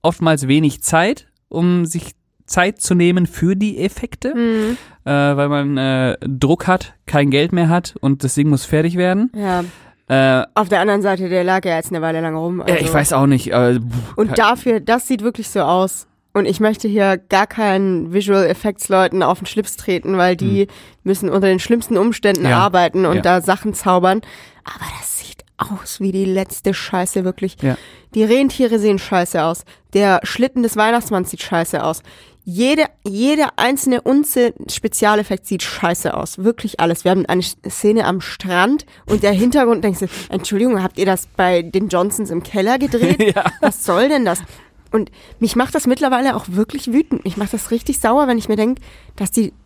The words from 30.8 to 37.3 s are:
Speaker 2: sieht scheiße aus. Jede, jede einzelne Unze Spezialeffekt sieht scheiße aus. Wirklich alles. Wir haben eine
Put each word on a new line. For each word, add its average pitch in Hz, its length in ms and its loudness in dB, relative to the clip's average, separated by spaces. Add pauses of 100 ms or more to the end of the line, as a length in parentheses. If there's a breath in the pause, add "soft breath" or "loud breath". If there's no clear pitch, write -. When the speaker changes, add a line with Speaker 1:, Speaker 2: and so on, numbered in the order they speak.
Speaker 2:
sieht - 120 -12
scheiße 170 400 -2
aus. 160 200 -4 (420 loud breath)
Jede, 254 400 2 (220)
jede 262 380 0 (120)
einzelne 254 440 0
Unze 254 540 2 (160)
Spezialeffekt 214 760 -2
sieht 190 160 -4
scheiße - 520 -4
aus. - 240 -8
Wirklich 220 420 -2
alles. 165 240 0
Wir 180 60 4
haben 185 160 2
eine 180 160 0